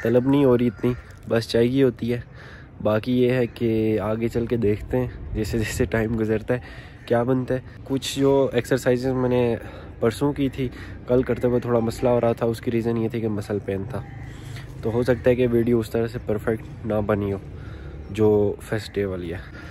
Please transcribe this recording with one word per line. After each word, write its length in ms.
तलब 280
नहीं 140
हो 120
रही 100
इतनी, 280
बस 200
चाय 200
की 120
होती 280
है। 140
बाकी 300
ये 200
है 140
कि 500
आगे 320
चल 180
के 100
देखते 400
हैं, 380
जैसे 240
जैसे 280
time 300
गुजरता 380
है 80
क्या 160
बनता 300
है। 80
कुछ 300
जो 360
exercises 600
मैंने 440
परसों 300
की 160
थी, 220
कल 140
करते 260
हुए 120
थोड़ा 200
मसला 300
हो 80
रहा 140
था, 140
उसकी 240
reason 260
ये 120
थी 120
कि 80
muscle 380
pain 180
था। 200
तो 80
हो 120
सकता 280
है 60
कि 100
video 340
उस 120
तरह 140
से 120
perfect 680
ना 160
बनी 280
हो 100
जो 480
first 340
day 100
वाली 240
है। 120